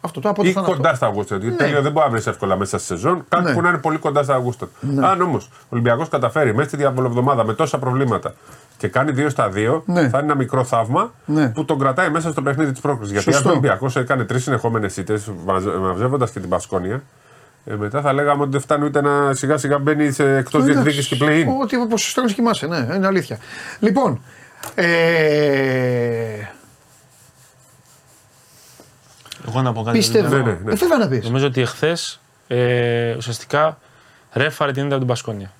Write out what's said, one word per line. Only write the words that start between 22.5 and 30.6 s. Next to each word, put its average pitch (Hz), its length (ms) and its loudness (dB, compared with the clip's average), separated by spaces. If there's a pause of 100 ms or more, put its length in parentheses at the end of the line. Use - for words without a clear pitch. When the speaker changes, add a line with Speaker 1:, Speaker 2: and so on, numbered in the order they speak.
Speaker 1:
ναι, 156 280 -2
είναι 190 120 0
αλήθεια. 170 300 0 (420)
Λοιπόν, 208 420 2 (540)
ε, 135 1700 2 (3000)
Speaker 3:
Εγώ 117 140 -2
να 127 120 0
πω 110 100 -6
κάτι, 208 140 0
Speaker 1:
Πίστευα. 190 320 2
Speaker 2:
Ναι, 135 80 4
ναι, 117 260 0